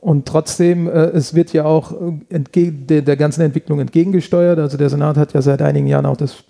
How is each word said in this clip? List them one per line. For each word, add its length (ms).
Und 260
trotzdem, 600
äh, 180
es 280
wird 200
ja 100
auch, 300
äh, 420
entge-, 360
der, 320
der 120
ganzen 260
Entwicklung 380
entgegengesteuert. 800
Also 180
der 120
Senat 280
hat 160
ja 80
seit 200
einigen 260
Jahren 180
auch 120
das, 320